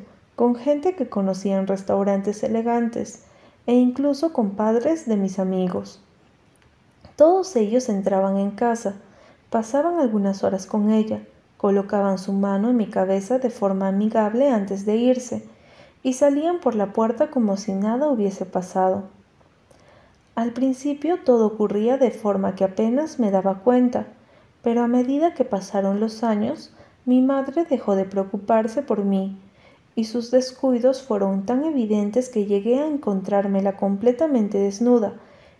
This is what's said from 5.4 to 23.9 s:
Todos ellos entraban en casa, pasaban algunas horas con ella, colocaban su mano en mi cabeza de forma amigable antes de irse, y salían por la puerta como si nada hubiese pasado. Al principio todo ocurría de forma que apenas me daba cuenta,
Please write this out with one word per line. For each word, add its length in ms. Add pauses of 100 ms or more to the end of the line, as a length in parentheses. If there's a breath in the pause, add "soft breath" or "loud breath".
Todos 400
ellos 340
entraban 480
en 140
casa, 460 (520 soft breath)
pasaban 520
algunas 420
horas 240
con 240
ella, 340 (320)
colocaban 640
su 140
mano 360
en 80
mi 120
cabeza 500
de 120
forma 360
amigable 640
antes 360
de 100
irse, 480 (580 loud breath)
y 120
salían 440
por 160
la 180
puerta 380
como 260
si 180
nada 340
hubiese 360
pasado. 600 (1300 soft breath)
Al 160
principio 680
todo 220
ocurría 540
de 140
forma 420
que 100
apenas 540
me 120
daba 280
cuenta, 480 (560 soft breath)